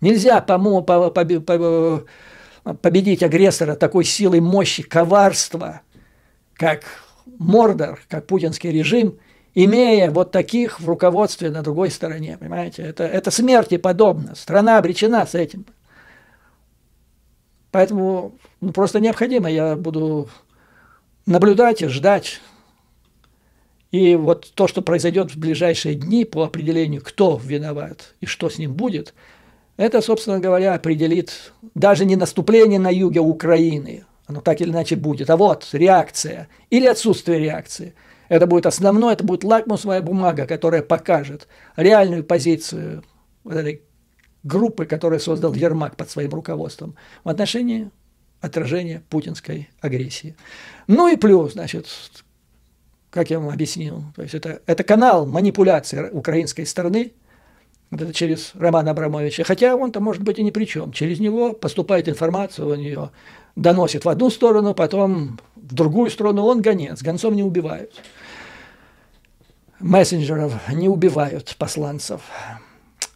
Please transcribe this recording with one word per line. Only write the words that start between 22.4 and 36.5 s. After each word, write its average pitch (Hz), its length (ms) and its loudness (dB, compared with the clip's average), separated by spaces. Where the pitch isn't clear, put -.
И 180 240 6
вот 160 380 0
то, 190 140 2
что - 140 -4
произойдёт 170 500 -2
в 147 80 -16
ближайшие 160 560 -2
дни 202 300 0
по 160 180 -4
определению, 156 580 -4
кто 160 400 0
виноват 147 800 -10
и 175 60 -12
что - 240 -6
с - 80 -12
ним 151 160 -6
будет, 190 400 -6
это, 220 260 2
собственно 220 380 -2
говоря, 185 360 2
определит 160 800 -2
даже 196 320 4
не 190 100 2
наступление 202 640 4
на 185 120 0
юге 180 300 2
Украины, 160 840 0
оно 143 120 -10
так 160 220 0
или 170 80 -2
иначе 165 260 -2
будет, 143 340 -4
а 165 80 6
вот 185 340 2
реакция 165 760 0